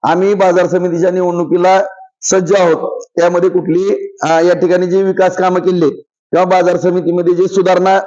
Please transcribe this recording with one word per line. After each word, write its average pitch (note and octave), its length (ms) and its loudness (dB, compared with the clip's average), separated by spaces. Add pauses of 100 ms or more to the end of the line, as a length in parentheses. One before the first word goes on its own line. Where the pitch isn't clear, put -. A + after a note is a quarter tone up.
आम्ही F#3 320 0
बाजार F#3 320 2
समितीच्या F3 440 -2
निवडणुकीला F3 720 0 (400)
सज्ज F#3+ 360 0
आहोत. - 440 0 (160)
त्यामध्ये F3 320 2
कुठली, F3+ 720 -2
अ, E3 180 0
या F3 140 2
ठिकाणी F3+ 320 0
जी F#3 160 0
विकास F#3 340 0
कामं F#3 240 0
केली E3+ 300 0 (100)
किंवा - 440 -4
बाजार F3+ 320 2
समितीमध्ये F3 580 0
जे F3+ 120 0
सुधारणा F#3+ 600 2